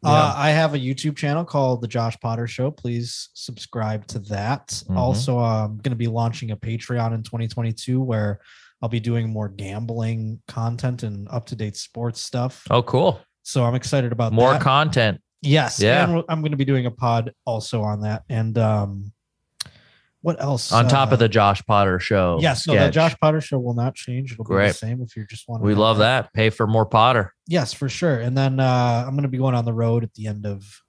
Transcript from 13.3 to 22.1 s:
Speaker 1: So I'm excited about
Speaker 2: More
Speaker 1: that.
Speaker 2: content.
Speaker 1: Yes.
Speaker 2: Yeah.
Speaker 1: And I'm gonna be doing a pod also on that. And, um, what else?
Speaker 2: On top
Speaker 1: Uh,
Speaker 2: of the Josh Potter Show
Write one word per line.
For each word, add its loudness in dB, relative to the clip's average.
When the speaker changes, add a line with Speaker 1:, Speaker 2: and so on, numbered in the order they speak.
Speaker 1:
So -2
I'm 0
excited -2
about -2
Speaker 2:
More 6
Speaker 1:
that. 2
Speaker 2:
content. 2
Speaker 1:
Yes. 2
Speaker 2:
Yeah. 4
Speaker 1:
And 0
I'm -2
gonna -2
be 0
doing 0
a -2
pod -2
also -4
on -2
that. -4
And, -2
um, 0
what -2
else? -2
Speaker 2:
On 6
top 4
Speaker 1:
Uh, 4
Speaker 2:
of 4
the 6
Josh 4
Potter 4
Show 2